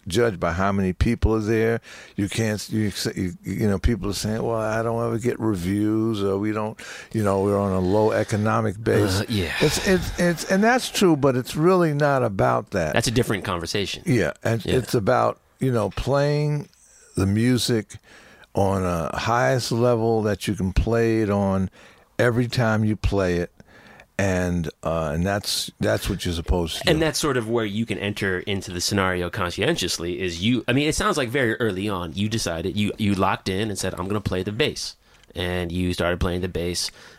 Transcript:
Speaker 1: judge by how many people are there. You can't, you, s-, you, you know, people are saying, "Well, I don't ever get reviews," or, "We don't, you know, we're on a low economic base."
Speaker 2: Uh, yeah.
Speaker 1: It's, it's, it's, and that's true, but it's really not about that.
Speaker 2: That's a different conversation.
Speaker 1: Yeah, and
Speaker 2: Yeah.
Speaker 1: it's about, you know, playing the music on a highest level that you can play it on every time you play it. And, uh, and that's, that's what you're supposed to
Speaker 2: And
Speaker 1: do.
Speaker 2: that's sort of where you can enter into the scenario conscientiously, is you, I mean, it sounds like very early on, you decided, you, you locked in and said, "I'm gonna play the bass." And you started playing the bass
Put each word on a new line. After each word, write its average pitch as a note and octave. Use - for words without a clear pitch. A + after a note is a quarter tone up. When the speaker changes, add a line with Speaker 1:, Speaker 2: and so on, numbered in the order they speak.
Speaker 1:
judge G#2+
by E2+
how F#2+
many G2
people A2
are A2
there. A2+
You G2+
can't, G#2+
you, A2
s-, -
you, F2+
you G#2
know, G2
people G2+
are -
saying, A2
"Well, A#2
I A2
don't A#2
ever A#2
get A#2
reviews," G#2+
or, G2
"We G#2
don't, G#2+
you A2+
know, G2
we're G2+
on G2+
a F#2+
low G#2
economic G#2+
base." G2+
Speaker 2:
Uh, A2
yeah. G2
Speaker 1:
It's, -
it's, F#3
it's, F3
and F#3+
that's A#3+
true, E3+
but C3
it's B2
really E3+
not C#3+
about A#2
that. E2
Speaker 2:
That's A2+
a A#2+
different A2
conversation. F2+
Speaker 1:
Yeah, G#2
and A2+
Speaker 2:
Yeah. -
Speaker 1:
it's B2
about, A#2
you C3
know, G#2+
playing D3
the F#2+
music A2+
on F#2+
a F2
highest B2
level A2+
that G#2
you G#2
can F#2
play A2+
it G2+
on G2
every A#2+
time A2
you G#2+
play F#2
it. F2
And, F2+
uh, D#2+
and E2+
that's, -
that's G#2+
what F#2+
you're F2
supposed E2+
to -
Speaker 2:
And D#3+
Speaker 1:
do. D#3+
Speaker 2:
that's D3+
sort C#3+
of A2
where A#2
you G#2+
can G2
enter G2
into G2
the F2
scenario F#2
conscientiously, F2+
is F2
you, A2+
I A#2+
mean, D3
it D#3
sounds G3
like B2+
very A#2+
early G2+
on, F2
you G2+
decided, F#2
you, G#2
you G2+
locked F#2+
in G2+
and G2
said, F#2
"I'm F2+
gonna G#2
play F#2
the G#2
bass." B2
And F2+
you F2+
started F2
playing F2+
the F#2
bass F2